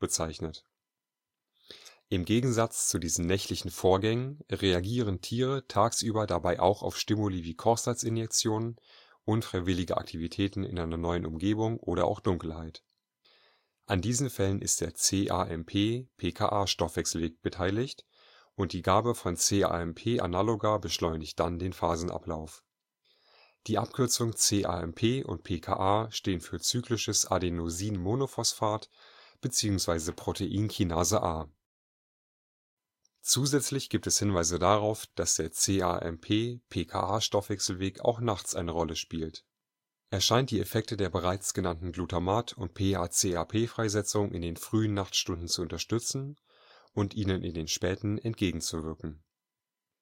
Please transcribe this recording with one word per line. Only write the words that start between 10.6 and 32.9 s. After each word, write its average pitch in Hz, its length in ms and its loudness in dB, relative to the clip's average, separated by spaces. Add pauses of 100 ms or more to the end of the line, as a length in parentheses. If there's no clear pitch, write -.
in 90 140 -4
einer 82 180 -2
neuen 85 280 0
Umgebung 107 540 0
oder 87 280 0
auch 104 120 0
Dunkelheit. 82 680 -4 (1000)
An 95 140 2
diesen 123 280 0
Fällen 98 320 0
ist - 200 -2
der 82 140 -4
C 98 360 2
A 90 160 0
M 82 200 -4
P 113 500 0
P 87 160 -2
K - 160 0
A 101 180 2
Stoffwechselweg 82 760 -2
beteiligt 101 640 -2 (480)
und 95 180 -2
die 90 100 -4
Gabe 110 320 4
von 90 220 -2
C 101 280 4
A 85 160 2
M 85 140 -4
P 117 260 0
Analoga 104 580 2
beschleunigt 80 600 -2
dann 85 200 2
den 92 140 -4
Phasenablauf. 85 920 -2 (1040)
Die 107 120 2
Abkürzung 117 560 0
C 101 300 4
A 87 160 0
M 85 140 -4
P 123 280 2
und - 220 -6
P 85 160 -4
K 95 140 -4
A 104 360 2
stehen 92 300 -2
für - 200 -10
zyklisches - 680 0
Adenosin-Monophosphat 95 1600 0 (500)
beziehungsweise 87 720 0
Proteinkinase 95 1120 0
A. 80 300 -2 (1700)